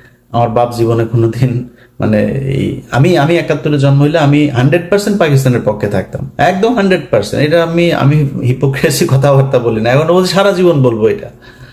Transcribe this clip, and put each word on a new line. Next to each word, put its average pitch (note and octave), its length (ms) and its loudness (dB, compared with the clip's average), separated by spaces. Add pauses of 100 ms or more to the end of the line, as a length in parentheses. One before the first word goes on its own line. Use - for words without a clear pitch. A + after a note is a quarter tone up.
(300)
আমার A#2 180 0
বাপ A#2+ 280 -2
জীবনে A#2 280 0
কোনোদিন A#2 640 -2 (320)
মানে G#2 260 0
এই, G2 540 -4 (100)
আমি, D#3 280 2
আমি D#3+ 180 2
একাত্তরে D3 420 -2
জন্ম C#3 240 4
হইলে D#3 160 2
আমি D3 300 2
হান্ড্রেড C3+ 420 0
পার্সেন্ট G3+ 280 0
পাকিস্তানের C3+ 460 2
পক্ষে G#2+ 240 -4
থাকতাম, G2+ 500 -6
একদম F#3+ 360 0
হান্ড্রেড F#3+ 260 0 (100)
পার্সেন্ট। A2+ 340 -2
এটা E3 180 2
আমি, E3+ 300 0
আমি C#3+ 360 2 (140)
হিপোক্রেসি C3+ 640 -2
কথাবার্তা C3+ 500 2
বলি A2+ 220 0
না, A#2+ 100 0
এখন D3+ 180 2
অবশ্যই F3+ 260 2
সারা G3 180 2
জীবন E3+ 300 2
বলবো A2 260 2
এটা, - 220 -4 (420)